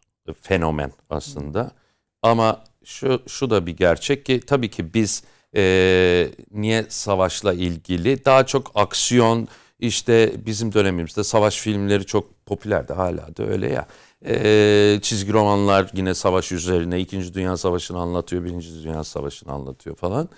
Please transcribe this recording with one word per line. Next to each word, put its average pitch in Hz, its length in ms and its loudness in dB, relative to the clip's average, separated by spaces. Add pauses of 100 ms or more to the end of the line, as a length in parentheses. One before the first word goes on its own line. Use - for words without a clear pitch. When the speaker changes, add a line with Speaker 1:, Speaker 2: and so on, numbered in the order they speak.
(420)
Speaker 1:
fenomen 78 500 -2 (180)
aslında. 73 500 -8
Speaker 2:
Hı. - 120 -6 (500)
Speaker 1:
Ama 113 420 2 (220)
şu, 135 420 -4
şu - 220 -6
da 98 160 2
bir 85 120 -8
gerçek 92 480 0
ki 127 140 0
tabii 127 300 -2
ki 82 240 -10
biz, 110 300 -2 (320)
e, 92 760 4 (220)
niye 107 380 -2
savaşla 95 640 -2
ilgili? 90 720 -2
Daha 131 200 6
çok - 300 -4
aksiyon, 113 720 2 (320)
işte 113 520 2 (140)
bizim 110 280 -4
dönemimizde 95 500 0
savaş 107 340 2
filmleri 101 480 0
çok - 400 -6
popülerdi, 98 480 -4
hala 82 440 -6
da 104 100 -6
öyle 98 220 -4
ya. - 180 -6 (380)
E, 104 760 4
çizgi 101 320 -2
romanlar 101 600 4
yine 92 200 -2
savaş 92 380 0
üzerine, 87 480 -2
İkinci 90 340 -8
Dünya 92 240 -4
Savaşı'nı 90 420 -4
anlatıyor, 87 440 -4
Birinci 82 400 -10
Dünya 80 200 -6
Savaşı'nı 71 480 -10
anlatıyor 69 440 -12
falan. 113 420 -4